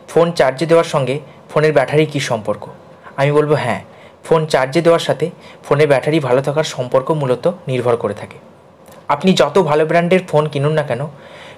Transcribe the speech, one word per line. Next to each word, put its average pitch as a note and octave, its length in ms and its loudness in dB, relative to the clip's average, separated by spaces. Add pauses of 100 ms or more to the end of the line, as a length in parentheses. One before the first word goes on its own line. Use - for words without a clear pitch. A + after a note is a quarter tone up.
"phone E3+ 240 2
চার্জে E3 340 0
দেওয়ার E3 200 4
সঙ্গে C#3 340 -2 (300)
ফোনের D#3 240 2
battery C#3+ 320 2
কী D3 140 -4
সম্পর্ক?" G#2+ 480 -4 (480)
আমি C#3 160 0
বলবো, D3+ 220 2
হ্যাঁ, A#2 300 -2 (400)
phone D#3+ 220 0
চার্জে C#3+ 360 0
দেওয়ার E3 180 4
সাথে D#3 300 -4 (340)
ফোনের C#3+ 240 2
battery C#3+ 320 0
ভালো C3 220 0
থাকার D3 220 -2
সম্পর্ক C3 480 -2
মূলত C#3+ 400 -2 (160)
নির্ভর B2 300 0
করে G#2 160 -4
থাকে। - 240 -16 (680)
আপনি E3 260 0
যত D3+ 260 2
ভালো D#3 260 2
ব্র্যান্ডের E3+ 420 2
phone D3+ 200 0
কিনুন D3 260 -2
না D3+ 100 0
কেন, C#3 240 -6 (500)